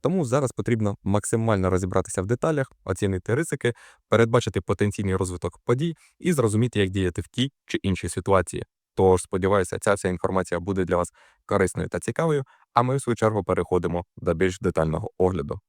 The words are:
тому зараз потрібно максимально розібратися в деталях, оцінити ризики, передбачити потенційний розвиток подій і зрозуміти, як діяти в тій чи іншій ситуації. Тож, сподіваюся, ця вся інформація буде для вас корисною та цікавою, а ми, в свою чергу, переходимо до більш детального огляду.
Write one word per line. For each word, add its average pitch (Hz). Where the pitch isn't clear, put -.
тому 165
зараз 127
потрібно 107
максимально 104
розібратися 92
в 92
деталях, 135
оцінити 95
ризики, 139
передбачити 113
потенційний 101
розвиток 92
подій 147
і 180
зрозуміти, 113
як 98
діяти 95
в -
тій 131
чи -
іншій 90
ситуації. -
Тож, 92
сподіваюся, 95
ця 101
вся 98
інформація 92
буде 92
для 85
вас 87
корисною 92
та 87
цікавою, 151
а 120
ми, 127
в 139
свою 117
чергу, 107
переходимо 90
до 85
більш 90
детального 80
огляду. 90